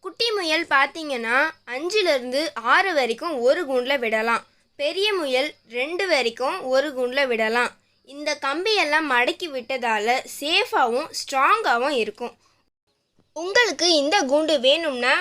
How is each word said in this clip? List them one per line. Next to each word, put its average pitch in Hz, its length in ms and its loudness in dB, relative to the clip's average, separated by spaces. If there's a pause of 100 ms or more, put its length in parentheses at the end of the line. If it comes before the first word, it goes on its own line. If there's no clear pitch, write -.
குட்டி 381 220 -4 (100)
முயல் 330 360 -2
பார்த்தீங்கன்னா 269 640 0 (380)
அஞ்சுலேருந்து 294 640 0 (320)
ஆறு 370 240 4
வரைக்கும் 269 380 -2 (120)
ஒரு 330 220 4
கூண்டுல 254 340 0
விடலாம். 220 400 0 (380)
பெரிய 339 260 0 (120)
முயல் 277 300 0 (280)
ரெண்டு 339 360 -4
வரைக்கும் 254 440 -2 (160)
ஒரு 277 240 2
கூண்டுல 254 340 0
விடலாம். 226 400 0 (440)
இந்த 302 180 -4 (140)
கம்பியெல்லாம் 320 640 0
மடக்கி 302 420 0
விட்டதால 233 640 -2 (220)
சேஃபாவும் 311 680 0 (120)
ஸ்ட்ராங்காவும் 285 800 0
இருக்கும். 214 320 -8 (1000)
உங்களுக்கு 359 520 2 (140)
இந்த 311 160 2 (140)
கூண்டு 302 260 4 (100)
வேணும்னா 285 540 2